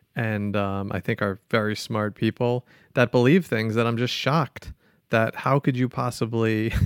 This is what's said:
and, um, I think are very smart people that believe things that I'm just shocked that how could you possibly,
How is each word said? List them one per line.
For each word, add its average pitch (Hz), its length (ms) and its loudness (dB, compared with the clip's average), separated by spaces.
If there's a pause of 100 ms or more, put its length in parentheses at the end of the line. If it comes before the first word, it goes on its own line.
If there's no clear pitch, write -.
(160)
and, 104 400 -2
um, 98 360 -2
I 95 80 -2
think 113 220 -4
are 101 180 -2 (120)
very 107 240 0
smart 107 400 -4
people 120 500 -2 (300)
that 123 160 2
believe 139 340 6
things 110 300 -2
that 117 100 2
I'm 117 120 0
just 120 180 -2
shocked - 580 -2 (380)
that 113 240 2
how 135 240 2
could 135 180 0
you 127 100 0
possibly, 113 840 -2 (120)